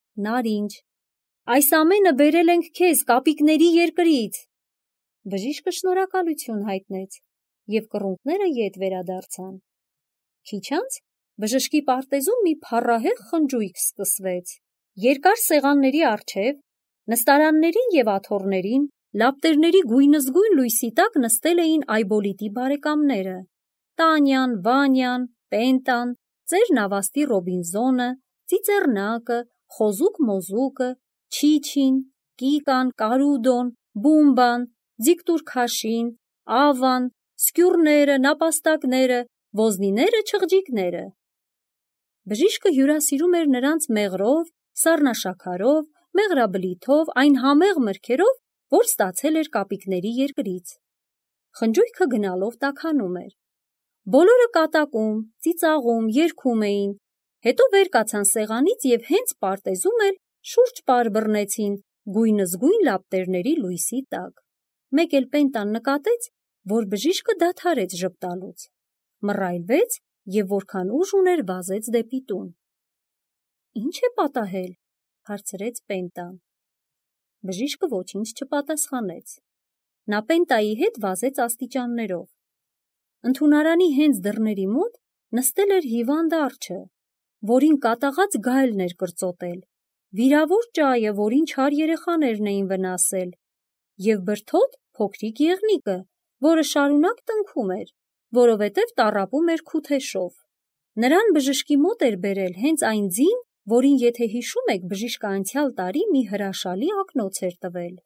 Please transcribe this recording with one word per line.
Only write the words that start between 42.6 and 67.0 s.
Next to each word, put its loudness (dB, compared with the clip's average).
հյուրասիրում 2
էր 0
նրանց 0
մեղրով, 0
սառնաշաքարով, 0
մեղրաբլիթով, 0
այն 4
համեղ 2
մրգերով, 0
որ 4
ստացել -2
էր -2
կապիկների -4
երկրից։ -4
Խնջույքը 2
գնալով -2
տաքանում -4
էր։ -16
Բոլորը 6
կատակում, 0
ծիծաղում, 0
երգում 0
էին, -2
հետո 4
վեր 4
կացան 0
սեղանից 0
և 2
հենց -2
պարտեզում -2
էլ 2
շուրջ 2
պար 2
բռնեցին -2
գույնզգույն 2
լապտերների -2
լույսի -6
տակ։ -10
Մեկ 0
էլ 2
Պենտան 0
նկատեց, -2
որ -2
բժիշկը -2